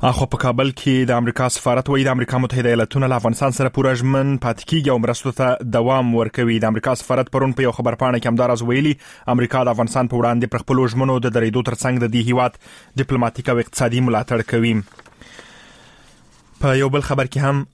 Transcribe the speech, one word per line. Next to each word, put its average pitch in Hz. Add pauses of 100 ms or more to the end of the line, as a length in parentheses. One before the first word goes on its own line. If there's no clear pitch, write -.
اخو 127
په 131
کابل 131
کې 131
د -
امریکا 120
سفارت 127
وایي، 139
د 135
امریکا 127
متحده 127
ایالتونه 120
له 131
افغانستان 117
سره 131
پوره 131
ژمن 135 (140)
پاتې 117
کیږي 147
او 123
مرستو 120
ته 127 (200)
دوام 123
ورکوي. 117
د 110
امریکا 117
سفارت 127
پرون 131
په 135
یو 120
خبر 120
پاڼه 123
کې 113
همداراز 113
ویلي، 139 (420)
امریکا 123
د 120
افغانستان 120
په 127
وړاندې 120
پر 120
خپلو 131
ژمنو 131
د 123
درېدو 113
ترڅنګ 127 (100)
د -
دې 120
هیواد 123 (480)
ډیپلوماټیک 123
او 120
اقتصادي 123
ملاتړ 113 (120)
کوي. 117 (1900)
په 131
یو 139 (120)
بل -
خبر 135
کې 135
هم 139